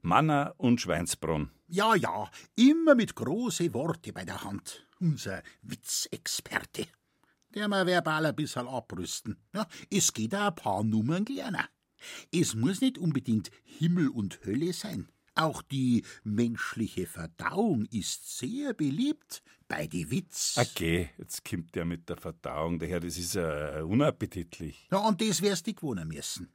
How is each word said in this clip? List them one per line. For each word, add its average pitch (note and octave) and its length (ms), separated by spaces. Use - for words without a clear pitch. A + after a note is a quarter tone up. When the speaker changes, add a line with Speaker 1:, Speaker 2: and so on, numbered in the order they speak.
Speaker 1:
Manner C#3+ 560
und A#2+ 240
Schweinsbronn. D#2+ 680
Speaker 2:
Ja, G#3 280
ja, G2+ 340
immer D4+ 400
mit A3+ 200
große E3+ 580
Worte C#3 400
bei F#2+ 120
der F#2+ 180
Hand. - 440
Unser A#2+ 440
Witzexperte. - 1300
Der G#3 140
mal G3 180
verbal D#3+ 400
ein C#3+ 100
bisschen C3 320
abrüsten. G#2+ 680
Ja, G#3 140
es - 240
geht A2+ 220
auch G3+ 120
ein G3+ 80
paar G2+ 280
Nummern A2+ 420
kleiner. C4+ 440
Es D#3 240
muss C3 260
nicht C4 160
unbedingt C3+ 540
Himmel E3 460
und G2+ 360
Hölle D3 280
sein. E3+ 360
Auch D#3+ 260
die B2+ 420
menschliche G#2+ 840
Verdauung C3 800
ist - 520
sehr C4 360
beliebt F#3+ 680
bei D3+ 200
die F2 240
Witz. - 460
Speaker 1:
Okay, E2+ 600
jetzt - 280
kommt - 300
der F2 100
mit E2+ 240
der F2 80
Verdauung D#2+ 600
daher, E2 200
das E2+ 180
ist, F2 180
äh, D2+ 500
unappetitlich. F#2+ 1040
Speaker 2:
Ja, F#3+ 80
und G#3 220
das G3 200
wirst G3 260
du A3 60
gewohnen G2 340
müssen. D#2+ 460